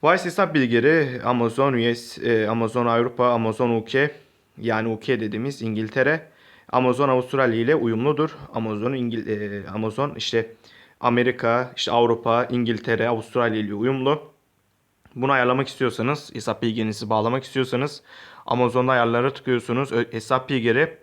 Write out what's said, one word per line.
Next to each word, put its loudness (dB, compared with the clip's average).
Vice 4
hesap 0
bilgileri 4
Amazon 2
U 2
S, -6
e, 2
Amazon 0
Avrupa, 2
Amazon 2
U 0
K, 2
yani -2
U -4
K 0
dediğimiz -6
İngiltere, 0
Amazon 2
Avustralya 0
ile 2
uyumludur. 0
Amazon -4
İngil-, -4
e, -6
Amazon -4
işte -2
Amerika, 2
işte -4
Avrupa, 2
İngiltere, -2
Avustralya -2
ile -4
uyumlu. -2
Bunu 0
ayarlamak 2
istiyorsanız, -2
hesap -6
bilginizi -4
bağlamak 0
istiyorsanız -4
Amazon'da 2
ayarlara 2
tıklıyorsunuz. -2
Ö-, -2
hesap -2
bilgileri, 0